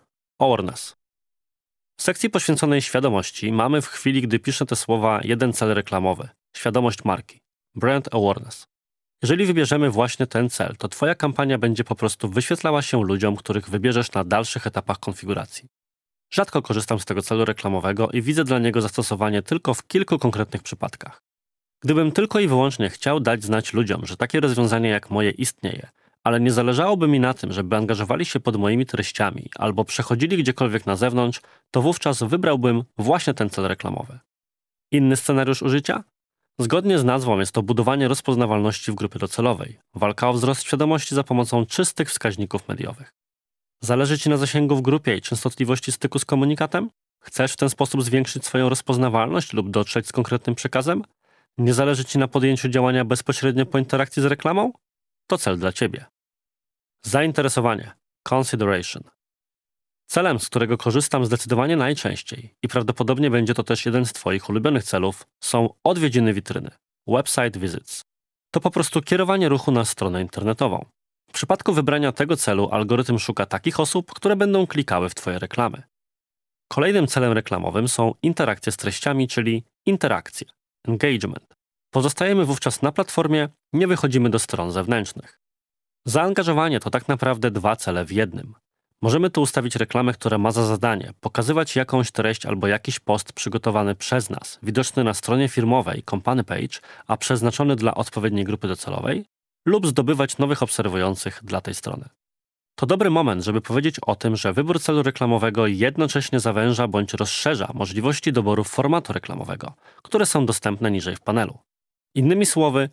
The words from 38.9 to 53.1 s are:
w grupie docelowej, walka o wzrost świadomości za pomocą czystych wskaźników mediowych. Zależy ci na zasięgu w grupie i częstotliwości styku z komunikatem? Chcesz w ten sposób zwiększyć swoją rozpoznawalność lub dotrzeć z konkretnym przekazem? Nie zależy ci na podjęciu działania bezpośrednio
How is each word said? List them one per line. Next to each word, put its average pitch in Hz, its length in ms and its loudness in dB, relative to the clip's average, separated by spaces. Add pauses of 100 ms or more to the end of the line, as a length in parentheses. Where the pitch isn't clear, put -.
w - 20 -6
grupie 101 240 -6
docelowej, 113 600 -2 (160)
walka 104 340 0
o 123 40 4
wzrost 123 300 0
świadomości 151 520 0
za 139 100 2
pomocą 120 420 0
czystych - 440 0
wskaźników 101 580 -4
mediowych. 107 500 -10 (600)
Zależy 135 380 2
ci 151 120 0
na 147 60 4
zasięgu 143 400 2
w 131 60 0
grupie 131 340 2
i - 40 -6
częstotliwości 127 720 -2
styku - 260 -2
z - 60 -4
komunikatem? 151 680 0 (300)
Chcesz - 320 -2
w - 40 -10
ten 139 140 2
sposób 139 320 0
zwiększyć 127 440 0
swoją 127 220 2
rozpoznawalność 123 840 0
lub 104 180 -2
dotrzeć 104 360 0
z - 60 -10
konkretnym 123 440 -2
przekazem? 160 480 -2 (540)
Nie 123 160 4
zależy 135 300 2
ci - 140 -2
na 135 100 4
podjęciu 131 400 2
działania 127 360 4
bezpośrednio 127 640 0